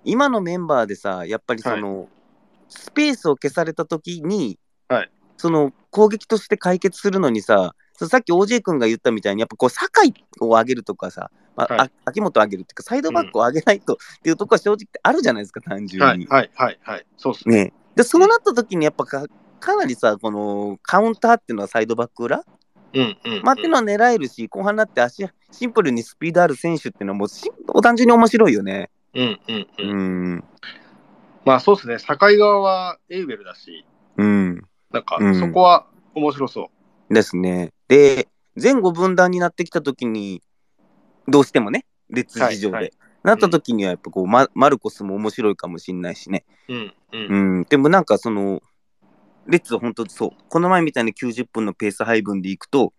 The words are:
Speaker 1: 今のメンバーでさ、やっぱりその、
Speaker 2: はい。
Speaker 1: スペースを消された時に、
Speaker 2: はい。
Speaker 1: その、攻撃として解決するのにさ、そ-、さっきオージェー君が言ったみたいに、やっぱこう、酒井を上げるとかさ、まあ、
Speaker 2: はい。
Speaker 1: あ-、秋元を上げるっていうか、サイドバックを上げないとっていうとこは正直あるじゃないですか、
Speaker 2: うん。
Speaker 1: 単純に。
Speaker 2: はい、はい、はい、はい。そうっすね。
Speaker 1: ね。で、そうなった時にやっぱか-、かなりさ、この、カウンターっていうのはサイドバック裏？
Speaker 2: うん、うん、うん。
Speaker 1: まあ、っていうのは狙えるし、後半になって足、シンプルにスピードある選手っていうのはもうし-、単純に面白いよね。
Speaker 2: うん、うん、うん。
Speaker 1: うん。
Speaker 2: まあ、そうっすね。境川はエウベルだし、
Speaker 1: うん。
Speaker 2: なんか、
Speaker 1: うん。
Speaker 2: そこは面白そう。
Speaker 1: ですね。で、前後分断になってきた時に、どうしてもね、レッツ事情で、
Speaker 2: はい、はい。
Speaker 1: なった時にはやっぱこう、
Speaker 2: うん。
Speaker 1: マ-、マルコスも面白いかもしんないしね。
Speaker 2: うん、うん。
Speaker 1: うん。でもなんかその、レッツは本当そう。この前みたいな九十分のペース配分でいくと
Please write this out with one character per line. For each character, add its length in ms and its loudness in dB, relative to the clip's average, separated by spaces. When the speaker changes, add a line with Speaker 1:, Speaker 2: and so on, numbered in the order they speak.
Speaker 1:
今 240 0
の 120 -2
メ 160 -6
ン 100 -6
バ 180 2
ー 20 -4
で 80 -8
さ、 320 -8
や 120 -6
っ 80 -10
ぱ 80 -4
り 80 -8
そ 140 -4
の、 240 -8
Speaker 2:
は 40 -16
い。 40 -20
Speaker 1:
ス 220 -20
ペ 200 0
ー 40 -2
ス 160 -4
を 60 2
消 140 -6
さ 140 -2
れ 80 -6
た 140 -6
時 360 -10
に、 360 -4
Speaker 2:
は 160 0
い。 60 -16
Speaker 1:
そ 120 -4
の、 240 0
攻 180 4
撃 180 -4
と 100 -2
し 120 -8
て 80 0
解 220 -2
決 220 -4
す 100 -2
る 80 -2
の 120 2
に 100 -2
さ、 340 2
そ-、 160 -8
さ 100 2
っ 40 2
き 100 -2
オ 40 4
ー 100 4
ジ 100 -2
ェ 20 0
ー 40 -2
君 160 -2
が 80 2
言 100 2
っ 20 -14
た 120 0
み 120 -4
た 80 -2
い 60 -2
に、 40 -4
や 60 0
っ 20 -20
ぱ 80 -18
こ 100 0
う、 40 2
酒 380 0
井 60 -2
を 80 -2
上 160 4
げ 100 -4
る 80 -8
と 120 -10
か 160 -10
さ、 200 -16
ま 140 -2
あ、 20 -4
Speaker 2:
は 120 2
い。 20 0
Speaker 1:
あ-、 40 -18
秋 140 -6
元 200 0
を 20 6
上 60 2
げ 100 -8
る 40 -14
っ 20 -16
て 80 -20
い 20 -20
う 20 -18
か、 60 -18
サ 140 -6
イ 60 -2
ド 100 -4
バ 100 0
ッ 80 -10
ク 80 -4
を 40 0
上 100 0
げ 80 -2
な 120 2
い 80 0
と 140 -4
っ 20 -4
て 60 -4
い 40 0
う 40 0
と 100 -8
こ 100 2
は 20 0
正 140 -2
直 60 -2
あ 100 2
る 100 0
じ 60 0
ゃ 40 0
な 80 -4
い 20 -10
で 40 -10
す 60 -20
か、 120 -14
Speaker 2:
う 40 -14
ん。 20 -12
Speaker 1:
単 160 -8
純 140 -8
に。 60 4
Speaker 2:
は 80 4
い、 140 -8
は 160 2
い、 100 -12
は 180 -2
い、 100 -18
は 140 -10
い。 100 -16
そ 140 -6
う 20 -8
っ 40 -8
す 120 -8
ね。 80 4
Speaker 1:
ね。 60 -14
で、 80 4
そ 160 2
う 40 8
な 40 8
っ 20 4
た 80 0
時 240 -2
に 80 0
や 60 2
っ 40 -20
ぱ 100 -6
か-、 220 -8
か 160 -2
な 100 -2
り 80 -6
さ、 260 0
こ 100 -4
の、 520 -6
カ 160 2
ウ 100 2
ン 60 -2
タ 160 0
ー 40 8
っ 40 0
て 140 -10
い 20 -4
う 20 -6
の 60 -6
は 60 -8
サ 120 -2
イ 60 0
ド 80 -4
バ 120 -4
ッ 20 -20
ク 160 -10
裏？ 200 -4
Speaker 2:
う 80 -2
ん、 240 -4
う 60 -8
ん、 80 -6
う 20 -8
ん。 20 -12
Speaker 1:
ま 100 2
あ、 20 4
っ 20 0
て 60 -10
い 40 -6
う 40 -2
の 60 2
は 60 2
狙 300 2
え 60 0
る 100 -4
し、 200 -10
後 140 -10
半 120 -2
に 40 -4
な 60 2
っ 40 -4
て 120 -4
足、 260 -2
シ 140 -8
ン 40 -4
プ 120 2
ル 80 0
に 120 -2
ス 160 -18
ピ 100 -6
ー 40 -6
ド 100 4
あ 40 6
る 80 -2
選 220 -4
手 140 -8
っ 20 -20
て 60 -20
い 40 -18
う 40 -8
の 60 -6
は 60 -6
も 80 -2
う 20 -8
し-、 220 -10
単 140 4
純 100 4
に 60 8
面 140 6
白 220 4
い 40 4
よ 100 0
ね。 280 -6
Speaker 2:
う 80 -4
ん、 260 -4
う 40 -10
ん、 140 -8
う 80 -8
ん。 40 -6
Speaker 1:
う 40 -6
ん。 80 -12
Speaker 2:
ま 80 6
あ、 60 2
そ 120 4
う 40 6
っ 20 -14
す 100 -14
ね。 100 -4
境 200 -4
川 420 6
は 380 -2
エ 120 -8
ウ 60 -8
ベ 100 -10
ル 80 -20
だ 100 -18
し、 320 -20
Speaker 1:
う 60 0
ん。 380 0
Speaker 2:
な 100 -4
ん 20 -20
か、 160 -6
Speaker 1:
う 120 2
ん。 40 4
Speaker 2:
そ 140 0
こ 140 2
は 240 6
面 180 -2
白 140 -6
そ 240 -12
う。 40 0
Speaker 1:
で 80 6
す 140 -4
ね。 360 -4
で、 400 6
前 140 2
後 180 2
分 220 0
断 160 4
に 80 -2
な 100 -2
っ 60 -8
て 100 -6
き 60 -12
た 100 -4
時 240 -6
に、 380 -8
ど 140 6
う 40 4
し 80 -6
て 80 2
も 100 -6
ね、 160 -8
レ 120 -4
ッ 40 -8
ツ 120 -14
事 200 0
情 100 -4
で、 60 -4
Speaker 2:
は 80 -6
い、 20 -6
は 40 -10
い。 40 -16
Speaker 1:
な 140 4
っ 20 -12
た 100 2
時 240 -2
に 120 -2
は 60 -2
や 60 -4
っ 20 -20
ぱ 120 -16
こ 100 -6
う、 40 -2
Speaker 2:
う 20 -4
ん。 40 -4
Speaker 1:
マ-、 220 4
マ 160 4
ル 100 2
コ 120 -10
ス 140 -16
も 100 -8
面 160 -6
白 200 -2
い 60 -4
か 120 -14
も 100 -12
し 120 -16
ん 120 -8
な 80 -8
い 60 -14
し 140 -18
ね。 140 -6
Speaker 2:
う 60 -12
ん、 200 -14
う 60 -14
ん。 100 -12
Speaker 1:
う 320 0
ん。 80 -6
で 80 4
も 120 2
な 120 4
ん 40 -6
か 140 0
そ 120 -6
の、 320 -4
レ 120 2
ッ 20 0
ツ 140 -8
は 60 -4
本 120 -6
当 160 -10
そ 200 -8
う。 20 -8
こ 100 -2
の 120 0
前 100 4
み 120 -4
た 100 -2
い 20 0
な 80 -4
九 180 -8
十 140 -8
分 220 -6
の 80 -6
ペ 140 -6
ー 20 -2
ス 120 -10
配 200 0
分 180 -6
で 80 -8
い 80 -6
く 80 -20
と 340 0